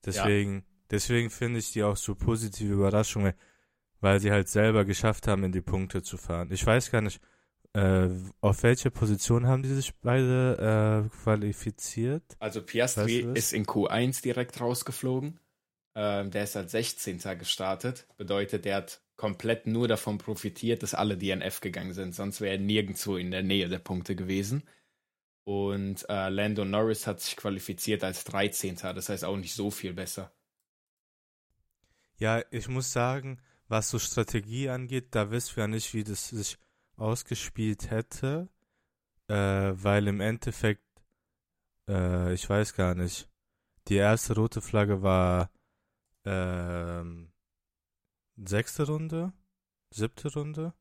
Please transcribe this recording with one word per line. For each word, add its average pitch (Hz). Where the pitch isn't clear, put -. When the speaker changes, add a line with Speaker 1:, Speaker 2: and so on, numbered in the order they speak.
Speaker 1:
Deswegen, 101
deswegen 117
finde 120
ich -
die 107
auch 104
so -
positive 110
Überraschungen, 98
weil 98
sie 101
halt 101
selber 107
geschafft 101
haben, 98
in 92
die 92
Punkte 95
zu -
fahren. 85
Ich 92
weiß 117
gar 117
nicht, 104
äh, 95
auf 98
welche 123
Position 117
haben 131
die 135
sich 135
beide, 120
äh, -
qualifiziert? 110
Speaker 2:
Also 110
Piastri 117
Speaker 1:
Weißt 117
du 117
das? 120
Speaker 2:
ist -
in 107
Q 101
eins 123
direkt 123
rausgeflogen. 127
Ähm, 101
der 101
ist 104
als 90
Sechzehnter 98
gestartet. 95
Bedeutet, 101
der 98
hat -
komplett 110
nur 117
davon 107
profitiert, 110
dass -
alle 104
D 95
N 95
F 92
gegangen 92
sind. 92
Sonst 98
wäre 98
er 98
nirgendwo 101
in 90
der 92
Nähe 95
der 92
Punkte 90
gewesen. 98
Und, 98
äh, 98
Lando 104
Norris 107
hat 101
sich -
qualifiziert 98
als 92
Dreizehnter. 98
Das 92
heißt 98
auch 95
nicht 90
so 101
viel 90
besser. 92
Speaker 1:
Ja, 113
ich 117
muss 127
sagen, 131
was 110
so 120
Strategie 117
angeht, 127
da 104
wissen 120
wir 113
ja 104
nicht, 110
wie 107
das 104
sich 107
ausgespielt 110
hätte. 135
Äh, 104
weil 98
im 101
Endeffekt, 110
äh, 90
ich -
weiß 104
gar 90
nicht, 90
die 101
erste 104
rote 110
Flagge 104
war, 90
ähm, 87
sechste 104
Runde, 160
siebte 113
Runde 151